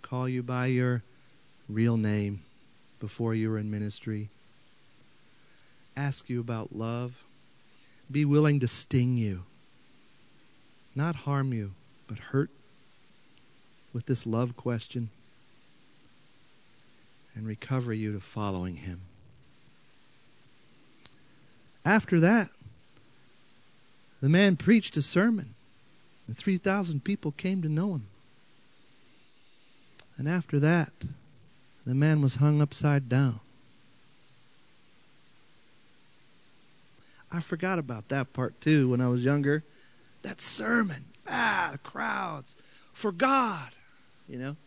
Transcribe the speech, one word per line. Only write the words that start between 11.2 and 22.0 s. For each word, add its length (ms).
you, 200
but 120
hurt 300
with 140
this 200
love 300
question. 540
And 120
recover 460
you 220
to 60
following 540
him. 260
After 360